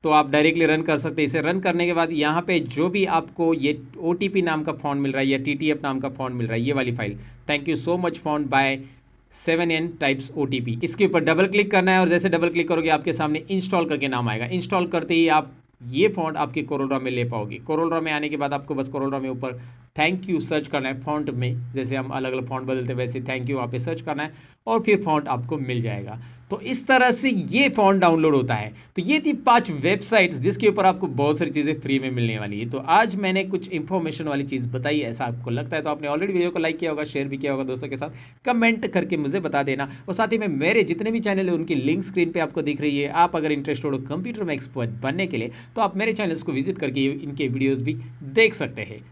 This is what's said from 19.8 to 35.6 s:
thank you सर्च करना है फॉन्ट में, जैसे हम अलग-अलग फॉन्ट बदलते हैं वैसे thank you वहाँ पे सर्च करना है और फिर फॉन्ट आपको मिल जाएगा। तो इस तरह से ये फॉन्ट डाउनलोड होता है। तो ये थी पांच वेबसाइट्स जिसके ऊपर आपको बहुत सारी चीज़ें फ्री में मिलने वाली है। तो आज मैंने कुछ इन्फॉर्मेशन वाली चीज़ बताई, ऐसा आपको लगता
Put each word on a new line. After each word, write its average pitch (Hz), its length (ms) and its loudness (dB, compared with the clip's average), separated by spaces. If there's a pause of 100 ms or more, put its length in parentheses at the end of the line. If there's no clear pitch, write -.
thank 180 300 0
you 165 140 0
सर्च 151 260 -2
करना 135 200 -2
है 131 120 -6
फॉन्ट 151 300 -4
में, 123 420 -4
जैसे 131 240 -4
हम 131 120 -4
अलग-अलग 131 400 -4
फॉन्ट 127 180 -6
बदलते 131 220 -2
हैं 131 60 -4
वैसे 123 260 -4
thank 127 260 -6
you 139 80 -2
वहाँ 123 140 -2
पे 123 100 -4
सर्च 160 220 -4
करना 147 220 -4
है 156 100 -6 (340)
और 226 160 2
फिर 208 220 4
फॉन्ट 151 240 2
आपको 123 300 -2
मिल 123 220 -2
जाएगा। 104 380 -6 (320)
तो 202 120 -4
इस 247 240 -4
तरह 254 260 6
से 254 180 2
ये 202 400 2
फॉन्ट 196 300 6
डाउनलोड 160 340 6
होता 123 200 2
है। 107 180 -4 (240)
तो 185 60 -4
ये 277 180 2
थी 294 120 0 (100)
पांच 240 300 6
वेबसाइट्स 180 680 2
जिसके 196 300 2
ऊपर 190 180 4
आपको 185 220 2
बहुत 143 300 0
सारी 160 120 -2
चीज़ें 147 300 -2
फ्री 135 180 0
में 131 120 -2
मिलने 117 280 0
वाली 104 220 -6
है। 117 100 -6
तो 131 80 -4
आज 185 380 4
मैंने 190 280 0
कुछ 190 260 -6
इन्फॉर्मेशन 160 540 -4
वाली 143 200 -2
चीज़ 131 240 -4
बताई, 139 320 -2
ऐसा 120 240 -6
आपको 120 260 -6
लगता 143 260 -4